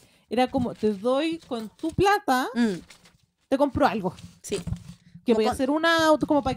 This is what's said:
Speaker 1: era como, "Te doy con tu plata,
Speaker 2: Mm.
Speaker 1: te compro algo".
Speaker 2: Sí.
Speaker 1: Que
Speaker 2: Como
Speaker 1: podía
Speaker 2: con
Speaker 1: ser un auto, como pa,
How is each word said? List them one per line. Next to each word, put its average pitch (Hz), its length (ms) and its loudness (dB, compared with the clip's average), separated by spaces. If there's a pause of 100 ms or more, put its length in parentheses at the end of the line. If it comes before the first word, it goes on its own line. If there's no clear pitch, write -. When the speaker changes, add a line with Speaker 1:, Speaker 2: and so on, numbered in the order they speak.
(300)
Speaker 1:
era 247 180 2
como, 247 260 -2
"Te 214 200 0
doy 269 440 -2 (100)
con 226 220 -8
tu 320 200 -8
plata, 359 640 2
Speaker 2:
Mm. 220 240 2 (680)
Speaker 1:
te 269 100 0
compro 277 280 2
algo". 185 280 -4 (280)
Speaker 2:
Sí. - 140 -6 (680)
Speaker 1:
Que 240 80 0
Speaker 2:
Como 220 40 4
Speaker 1:
podía 220 140 2
Speaker 2:
con 226 60 -4
Speaker 1:
ser 262 140 -2
un 320 140 0
auto, 320 440 4
como 294 160 2
pa, 254 120 -2